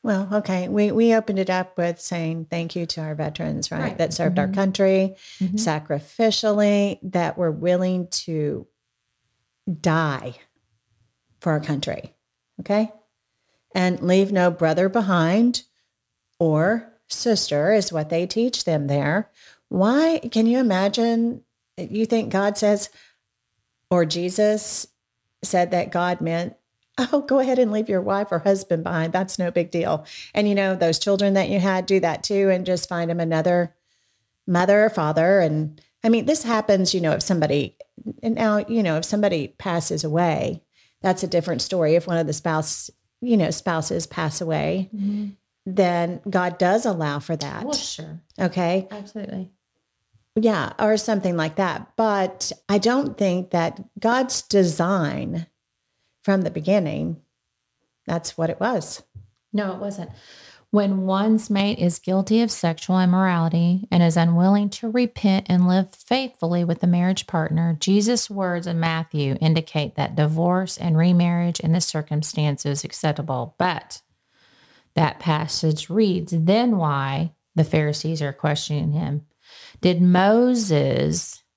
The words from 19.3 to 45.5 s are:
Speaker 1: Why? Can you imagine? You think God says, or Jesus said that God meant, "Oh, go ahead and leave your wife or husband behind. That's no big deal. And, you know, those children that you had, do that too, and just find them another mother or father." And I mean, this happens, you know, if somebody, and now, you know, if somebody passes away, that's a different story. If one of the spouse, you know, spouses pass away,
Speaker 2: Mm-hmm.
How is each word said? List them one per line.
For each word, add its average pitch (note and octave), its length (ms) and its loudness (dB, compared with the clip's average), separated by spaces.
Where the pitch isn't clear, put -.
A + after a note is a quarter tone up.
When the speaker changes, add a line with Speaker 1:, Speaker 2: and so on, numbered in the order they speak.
Speaker 1:
Why? C#4 520 2
Can A3+ 160 2
you A#3+ 140 4
imagine? A#3 800 0
You G#3 300 -4
think A3 240 -2
God G3+ 260 0
says, G3+ 320 0
or F3 140 4
Jesus F#3 800 -2
said F3+ 300 0
that F3 180 -2
God F3+ 300 -2
meant, E3 340 -4
"Oh, C#4 260 0
go C#4 180 2
ahead B3+ 180 0
and A3+ 140 2
leave G#3+ 160 -2
your F#3+ 120 0
wife G3+ 300 -2
or E3+ 80 0
husband F#3 460 0
behind. E3 280 -2
That's F#3 280 -2
no F3 100 -2
big E3+ 220 -2
deal. E3 340 -2
And, G#3 140 2
you G3+ 60 2
know, F#3+ 220 0
those E3 240 0
children G3 340 2
that F#3+ 140 2
you G3 100 0
had, F#3 280 0
do F#3+ 120 2
that E3+ 240 0
too, G3 280 2
and F3+ 140 0
just F3+ 240 -2
find E3+ 220 -4
them E3+ 80 -2
another E3 560 0
mother F#3+ 380 4
or A3 60 4
father." E3 500 2
And D#3 400 -2
I A3+ 60 4
mean, A3+ 160 4
this D4+ 180 0
happens, G#3+ 500 2
you F#3 60 0
know, D#3+ 100 2
if - 120 0
somebody, D3 540 0
and A3+ 140 -2
now, G#3+ 220 2
you A3+ 160 0
know, D#3+ 140 0
if E3 60 -4
somebody G3 440 0
passes E3 460 -4
away, D#3+ 580 -2
that's F#3 220 0
a - 20 -4
different E3 340 -2
story. E3 360 2
If E3+ 100 0
one E3+ 120 -2
of D#3+ 100 0
the D#3 40 -4
spouse, D#3 560 -4
you A#3+ 160 2
know, E3 140 2
spouses E3 560 -4
pass D#3 340 -4
away, E3 540 -2
Speaker 2:
Mm-hmm. G3+ 360 -4